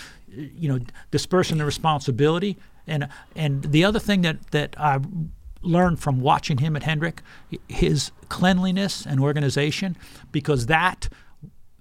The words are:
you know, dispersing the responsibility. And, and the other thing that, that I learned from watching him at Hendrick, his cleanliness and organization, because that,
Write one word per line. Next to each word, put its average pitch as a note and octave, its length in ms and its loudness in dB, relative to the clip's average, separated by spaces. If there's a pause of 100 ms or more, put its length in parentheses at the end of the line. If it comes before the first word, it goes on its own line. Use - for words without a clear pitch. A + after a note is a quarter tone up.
(280)
you D#3 420 -8
know, C3 100 0 (300)
dispersing E3+ 480 0
the D3+ 80 0
responsibility. D3+ 920 0 (280)
And, C#3+ 220 -2 (280)
and C#3+ 280 -2
the D3+ 220 4
other G#3+ 140 2
thing G3+ 240 2
that, - 280 -2
that D3 280 -2
I C#3 200 2 (600)
learned F3 380 4
from C3 220 0
watching C#3+ 380 2
him D#3 160 0
at C3+ 80 -6
Hendrick, D#3+ 380 -2 (460)
his D3 440 0 (180)
cleanliness F#3 760 0
and C3+ 140 0
organization, D3 760 0 (360)
because C#3 360 0
that, D#3+ 400 0 (720)